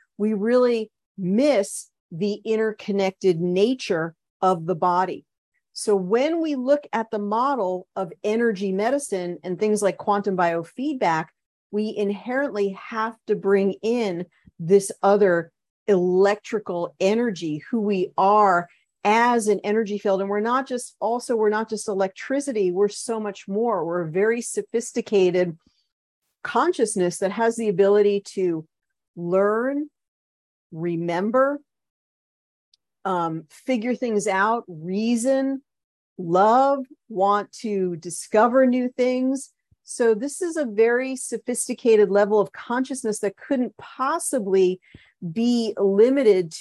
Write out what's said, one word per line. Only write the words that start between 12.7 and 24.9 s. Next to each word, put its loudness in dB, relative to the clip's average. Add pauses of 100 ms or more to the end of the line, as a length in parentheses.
have -6 (120)
to 0
bring 2
in -2 (340)
this 4 (100)
other 4 (360)
electrical 0
energy, -2
who -2
we -2
are 4 (360)
as 2
an 2
energy -2
field. 0
And -4
we're -2
not 0
just, -8
also, -4
we're 2
not -2
just -8
electricity, -2
we're 0
so -8
much -10
more. -2
We're -4
a -8
very 0
sophisticated 0 (840)